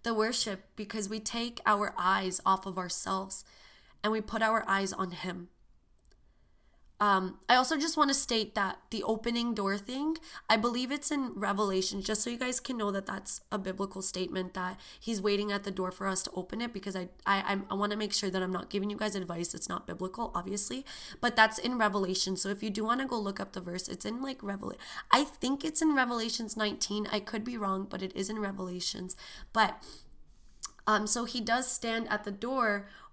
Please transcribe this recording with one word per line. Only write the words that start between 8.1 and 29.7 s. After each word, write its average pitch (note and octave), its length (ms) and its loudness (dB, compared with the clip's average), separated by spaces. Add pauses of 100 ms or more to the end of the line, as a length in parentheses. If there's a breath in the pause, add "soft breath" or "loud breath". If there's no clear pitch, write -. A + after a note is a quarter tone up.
state A3+ 420 2
that G3 240 -2 (120)
the A3 120 -4
opening A#3 520 0
door G3 240 0
thing, C#4 400 -2 (300 loud breath)
I A3 100 8
believe A#3+ 340 0
it's D4 180 0
in C4+ 220 0
Revelation, G3 680 0
just G#3 200 0
so - 60 2
you A#3+ 80 -4
guys B3+ 240 2
can B3+ 160 -4
know G#3 140 0
that G3 160 -4
that's - 340 -4 (100)
a A3 60 -2
biblical F#3+ 460 -4
statement, F#3 500 -2
that F#3 260 -6 (220 loud breath)
he's A3 220 -2
waiting G#3 280 0
at G3+ 140 -2
the G3+ 60 -6
door F#3 200 -2
for G3 160 -6
us F#3+ 180 2
to - 80 -6
open F#3 280 -6
it, A#3+ 140 -6
because F#3+ 200 -6
I, F3+ 140 -6 (160)
I, G3 220 2
I'm, G3 240 -2
I G3 40 -4
wanna G#3 220 0
make G#3+ 160 -2
sure - 160 0
that F#3 140 0
I'm F#3 100 0
not F3+ 160 -4
giving G3+ 220 0
you G3+ 60 -6
guys G#3 200 -2
advice. F3 380 -4
It's - 160 -4
not F3 160 -6
biblical, F#3 480 -6
obviously, G3+ 500 -2 (380 loud breath)
but A#3+ 120 2
that's A3 240 8
in B3 200 -2
Revelation. F#3+ 580 2
So G3 140 2
if G3 120 -4
you G#3+ 60 -2
do G#3+ 160 -2
wanna B3 220 0
go A#3+ 120 -2
look G3 220 -4
up G3 120 -8
the F#3+ 100 -8
verse, F3 260 -4
it's F#3 160 -4
in, A3+ 160 -2
like, C4+ 200 -6
Revela-, G3+ 380 -6 (320 loud breath)
I C#4+ 140 10
think C#4 400 -2
it's D#4 160 4
in D#4 140 8
Revelations A#3 640 0
nineteen. G#3 520 0
I G#3 100 0
could A3 220 -4
be A#3+ 140 -6
wrong, G3 320 0
but F#3+ 140 -6
it F#3+ 120 -6
is G3 140 -2
in G#3+ 100 -4
Revelations. F#3 800 -4 (380 loud breath)
But, - 280 4 (1040 loud breath)